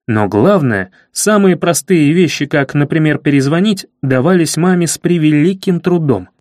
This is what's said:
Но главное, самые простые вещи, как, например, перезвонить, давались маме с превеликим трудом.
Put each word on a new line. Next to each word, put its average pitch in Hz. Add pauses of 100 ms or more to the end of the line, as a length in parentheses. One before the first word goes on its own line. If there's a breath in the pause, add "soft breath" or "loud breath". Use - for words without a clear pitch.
Но 107
главное, 113 (180 soft breath)
самые 196
простые 165
вещи, 165
как, 147
например, 147
перезвонить, 156 (120)
давались 147
маме 175
с -
превеликим 170
трудом. 143 (120)